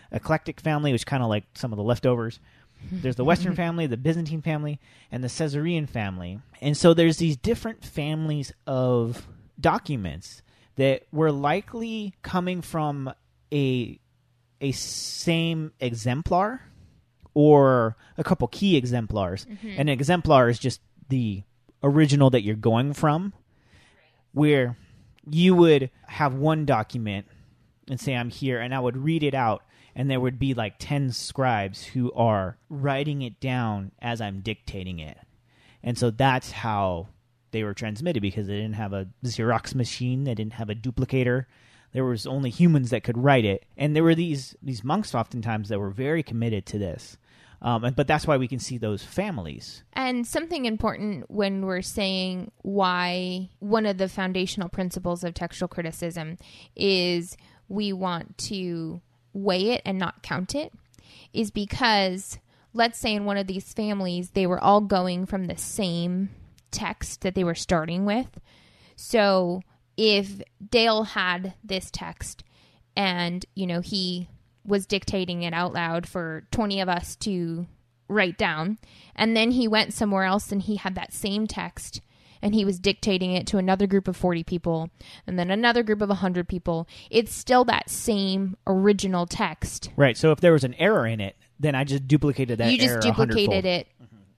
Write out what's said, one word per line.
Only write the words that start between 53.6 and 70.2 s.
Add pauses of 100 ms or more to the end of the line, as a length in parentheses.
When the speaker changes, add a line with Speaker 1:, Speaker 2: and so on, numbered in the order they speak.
Speaker 2:
of
the
foundational
principles
of
textual
criticism (380)
is (320)
we
want
to (320)
weigh
it
and
not
count
it (600)
is
because, (360)
let's
say
in
one
of
these
families,
they
were
all
going
from
the
same (400)
text
that
they
were
starting
with. (560)
So (340)
if (280)